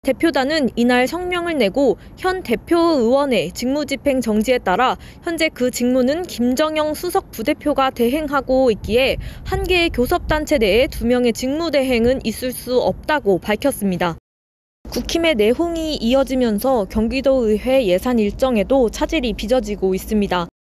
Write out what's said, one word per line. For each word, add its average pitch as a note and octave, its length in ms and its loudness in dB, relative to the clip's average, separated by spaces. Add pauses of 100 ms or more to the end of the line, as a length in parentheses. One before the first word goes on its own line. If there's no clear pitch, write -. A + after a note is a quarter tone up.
대표단은 C#4 720 0
이날 B3 300 2
성명을 F4 500 -4
내고 A3+ 400 2 (220)
현 F#4 240 -2
대표 A#3+ 340 -2
의원의 C4 760 2
직무집행 C#4 680 -2
정지에 A3+ 380 0
따라 G#3 380 2 (260)
현재 D#4+ 260 -2
그 B3 220 -2
직무는 B3+ 520 0
김정영 D4+ 720 0
수석 F4+ 360 -4
부대표가 C4+ 600 0
대행하고 C4 800 0
있기에 A3 460 0 (280)
한 F#4+ 180 -2
개의 F4 280 2
교섭단체 D4+ 680 0
내에 A3+ 300 4
두 - 180 -6
명의 B3 260 2
직무대행은 C4 920 0
있을 A#3+ 280 -4
수 B3 280 -2
없다고 G3 580 0
밝혔습니다. F#3 800 -2 (720)
국힘의 E4 460 0
내홍이 D#4 600 0
이어지면서 B3+ 880 0
경기도의회 A#3+ 1000 0
예산 A3+ 320 2
일정에도 A3 720 2
차질이 C#4 420 -2
빚어지고 G3+ 640 -2
있습니다. F#3+ 520 -2 (160)